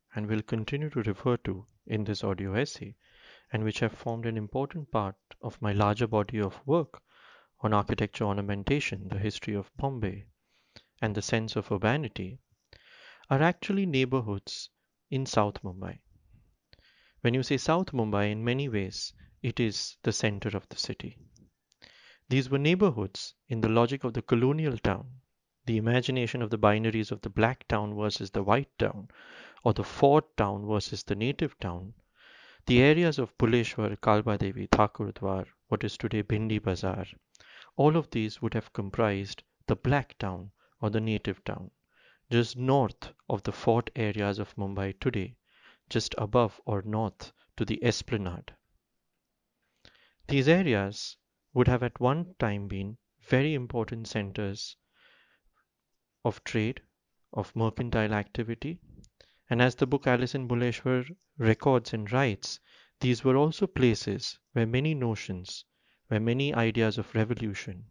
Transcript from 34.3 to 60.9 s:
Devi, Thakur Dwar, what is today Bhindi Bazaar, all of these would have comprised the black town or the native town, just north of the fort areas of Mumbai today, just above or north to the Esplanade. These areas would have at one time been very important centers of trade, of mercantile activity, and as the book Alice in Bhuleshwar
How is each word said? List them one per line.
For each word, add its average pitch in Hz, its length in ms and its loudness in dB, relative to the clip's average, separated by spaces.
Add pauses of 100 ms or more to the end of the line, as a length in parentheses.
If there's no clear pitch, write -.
Devi, 98 280 -4
Thakur 104 460 2
Dwar, 95 340 -4 (220)
what - 160 -2
is 107 120 -6
today 110 260 -2
Bhindi 107 400 -2
Bazaar, 95 440 -2 (720)
all 151 200 4
of 156 140 -2
these 110 320 -4
would 113 120 -2
have - 180 -4
comprised 101 720 -2 (240)
the 110 100 2
black - 420 0
town 92 320 -6 (300)
or 110 100 0
the 110 100 0
native 107 440 -2
town, 92 260 -10 (600)
just 117 260 2
north 127 560 0 (160)
of 104 160 -2
the 104 80 -4
fort 120 440 2
areas 104 420 0
of 104 180 -8
Mumbai 98 440 -4
today, 104 360 -4 (520)
just - 300 -2
above 110 480 2
or 101 160 -2
north 107 500 -4 (240)
to 117 80 -2
the 113 180 -4
Esplanade. 104 680 -2 (1700)
These 139 220 2
areas 123 680 2 (380)
would 123 140 4
have 123 140 4
at 120 160 -4
one 165 400 0
time 101 300 -2
been 98 280 -8 (260)
very 143 320 2
important 117 520 -6
centers 98 720 -6 (1500)
of 113 200 -4
trade, 113 380 -2 (500)
of - 240 -6
mercantile 113 560 0
activity, 113 640 -4 (720)
and 120 140 4
as 127 140 4
the 139 100 2
book 135 200 0
Alice 123 280 2
in 131 120 -4
Bhuleshwar 123 600 0 (320)